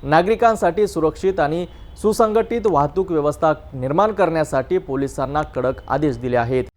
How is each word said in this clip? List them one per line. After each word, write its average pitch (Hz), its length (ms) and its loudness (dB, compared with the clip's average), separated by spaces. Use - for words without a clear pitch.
नागरिकांसाठी 196 800 2
सुरक्षित 170 540 0
आणि 165 260 0
सुसंघटित 220 640 2
वाहतूक 156 460 0
व्यवस्था 151 400 2
निर्माण 151 380 0
करण्यासाठी 165 680 0
पोलिसांना 139 680 -4
कडक 131 440 -4
आदेश 139 300 0
दिले 123 180 -2
आहेत. 123 280 0